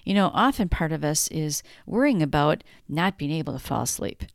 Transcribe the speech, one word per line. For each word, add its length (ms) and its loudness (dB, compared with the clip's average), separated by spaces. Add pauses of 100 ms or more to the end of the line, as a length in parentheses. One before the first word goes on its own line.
You 100 -2
know, 200 4
often 340 2
part 240 0
of 140 -2
us 240 0
is 340 -4 (220)
worrying 360 2
about 440 2 (240)
not 280 0
being 140 -4
able 220 -4
to 60 -8
fall 240 -4
asleep. 400 -6 (120)